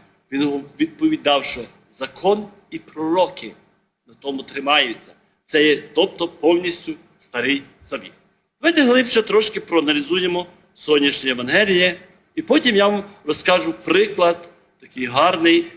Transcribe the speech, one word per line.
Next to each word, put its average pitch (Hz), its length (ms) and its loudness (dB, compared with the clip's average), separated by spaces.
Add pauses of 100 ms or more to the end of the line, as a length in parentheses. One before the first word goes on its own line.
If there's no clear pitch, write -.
(320)
він 139 100 -2
гов-, 143 220 -2 (160)
відповідав, 151 640 0
що - 160 -10 (380)
закон 202 480 -2 (240)
і 160 80 -10
пророки 160 760 -4 (540)
на 117 140 -20
тому 139 220 -8
тримаються. 139 720 -2 (340)
Це 151 180 2
є, 147 180 2 (120)
тобто, 170 340 0
повністю 170 640 -2 (280)
Старий 135 420 -4 (280)
Завіт. - 220 -12 (480)
Давайте 320 220 2
глибше 240 400 2
трошки 208 380 0
проаналізуємо 170 840 -2 (280)
сьогоднішнє 143 540 0
Євангеліє, 180 680 0 (380)
і 160 80 -6
потім 240 340 2
я 202 120 4
вам 202 160 -2 (200)
розкажу 160 500 0 (120)
приклад, 175 640 0 (320)
такий 127 260 -10
гарний, 170 580 2 (120)